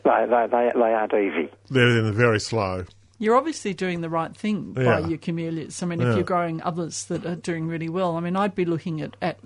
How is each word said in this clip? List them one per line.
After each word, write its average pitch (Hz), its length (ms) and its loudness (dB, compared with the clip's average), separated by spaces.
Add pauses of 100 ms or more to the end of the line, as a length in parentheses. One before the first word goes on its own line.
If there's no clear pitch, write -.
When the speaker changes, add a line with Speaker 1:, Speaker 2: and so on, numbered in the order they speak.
Speaker 1:
they, 113 240 4
they, 117 220 4
they, 120 240 4
they 117 200 4
aren't 107 200 0
easy. 92 340 0 (220)
Speaker 2:
They're, 120 320 6
they're 110 100 0
very 110 280 4
slow. 92 440 -2 (340)
Speaker 3:
You're 220 180 2
obviously 277 360 -2
doing 175 300 -4
the 165 80 -6
right 165 260 -4
thing 214 360 -4
by 131 100 -2
Speaker 2:
Yeah. 117 240 4
Speaker 3:
your 160 120 -2
camellias. 165 640 -6
I 180 40 -2
mean, 170 140 -2
Speaker 2:
Yeah. 123 100 2
Speaker 3:
if 110 60 4
you're 180 80 2
growing 175 380 -2
others 165 440 -6
that 170 180 -4
are 175 120 -4
doing 160 300 -4
really 165 220 -6
well, 170 280 -2
I 170 40 -4
mean, 175 160 -2
I'd 202 180 0
be 180 120 0
looking 165 340 -2
at, - 220 -10
at 175 240 -2